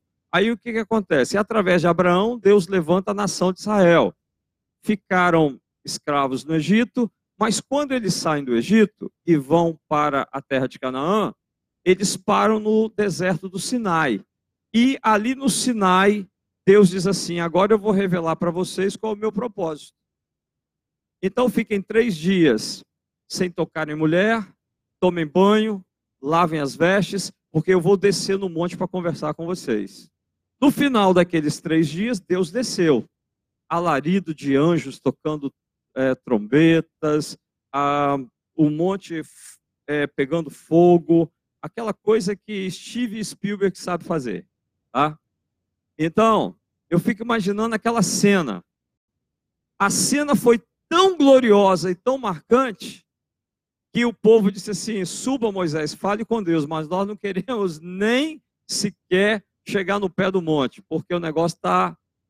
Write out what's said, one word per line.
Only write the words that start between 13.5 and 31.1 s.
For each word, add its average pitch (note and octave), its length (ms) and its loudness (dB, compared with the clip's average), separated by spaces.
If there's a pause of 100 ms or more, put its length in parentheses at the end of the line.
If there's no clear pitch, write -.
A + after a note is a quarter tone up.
Sinai. E3 680 -2 (500)
E B3 280 2
ali A3 320 0
no C4+ 160 -4
Sinai, G3+ 800 2 (400)
Deus G3 220 8
diz F3+ 180 -4
assim: F3 320 -4
"Agora F3 340 0
eu G#3+ 60 2
vou G#3 120 -2
revelar F3+ 440 0
para E3+ 160 -2
vocês F#3 440 -4
qual A3 180 -6
é - 20 -12
o G3+ 40 -12
meu G#3+ 120 -4
propósito." G3+ 600 -8 (1300)
Então A#3+ 280 0
fiquem G#3+ 320 -2
três A3 340 0
dias D#3 680 0 (440)
sem F#3 220 -4
tocar D#3+ 400 -6
em D3+ 60 -8
mulher, F#3 500 0 (540)
tomem F3 260 0
banho, G3+ 580 2 (380)
lavem D#3+ 380 0
as C3+ 160 -4
vestes, F#3 560 0 (200)
porque D#3+ 220 0
eu F#3 80 2
vou G3 160 2
descer G3 400 0
no G3 120 -6
monte F3 280 -6
pra F3+ 100 -6
conversar E3 460 -6
com E3 120 -12
vocês. A#2+ 640 -6 (520)
No C#4+ 100 4
final A3+ 420 2